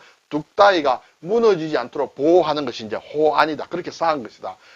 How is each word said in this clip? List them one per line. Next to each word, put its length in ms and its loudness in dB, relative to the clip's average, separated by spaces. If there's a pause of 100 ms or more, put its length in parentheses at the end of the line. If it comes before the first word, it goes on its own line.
(320)
둑다이가 720 2 (180)
무너지지 580 0
않도록 380 -6
보호하는 500 2
것이 200 -8
이제 100 -8
호안이다. 720 0
그렇게 240 -10
쌓은 320 -4
것이다. 340 -16 (180)